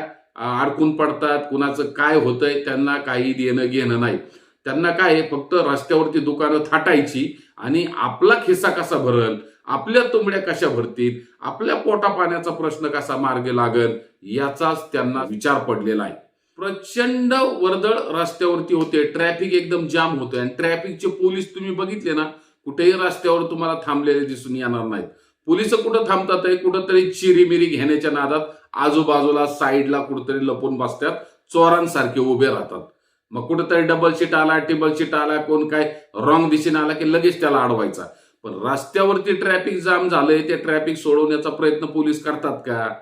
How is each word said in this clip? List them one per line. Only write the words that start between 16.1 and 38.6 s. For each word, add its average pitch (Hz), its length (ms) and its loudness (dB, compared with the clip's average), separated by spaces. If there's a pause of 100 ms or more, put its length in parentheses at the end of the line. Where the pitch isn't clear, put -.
प्रचंड 240 760 -2
वर्दळ 202 600 0 (280)
रस्त्यावरती 170 540 -2
होते, 160 280 2
ट्रॅफिक 170 500 0
एकदम 170 340 0
जाम 160 320 0
होतोय 123 200 -6
आणि 123 100 -2
ट्रॅफिकचे 170 580 -4
पोलीस 185 480 -2
तुम्ही 190 160 -8
बघितले 190 420 -6
ना, 156 180 -2 (340)
कुठेही 170 260 4
रस्त्यावर 170 600 0
तुम्हाला 165 340 -4
थांबलेले 143 400 0
दिसून 127 300 -8
येणार 120 300 -4
नाहीत. 110 220 -6 (380)
पोलिस 214 280 2
कुठं 226 340 2
थांबतात 185 380 0
आहे, 180 100 4
कुठंतरी 185 560 2
चिरीमिरी 175 540 6
घेण्याच्या 151 460 0
नादात 143 300 0 (320)
आजूबाजूला 147 760 2
साईडला 139 560 0
कुठंतरी 135 440 -4
लपून 131 300 -2
बसतात, 127 400 -4 (360)
चोरांसारखे 165 680 4
उभे 127 280 4
राहतात. - 340 -6 (500)
मग 120 160 -8
कुठंतरी 170 340 2
डबल 165 320 4
सीट 160 220 0
आला, 156 220 4
ट्रिपल 156 360 0
सीट 160 200 -2
आला, 151 280 0
कोण 151 260 0
काय 151 340 -2 (140)
रॉंग 156 340 2
दिशेने 151 300 2
आला 151 140 -2
की 156 200 0
लगेच 170 280 2
त्याला 143 160 2
अडवायचा. 110 460 -2 (400)
पण 107 100 -12
रस्त्यावरती 190 800 0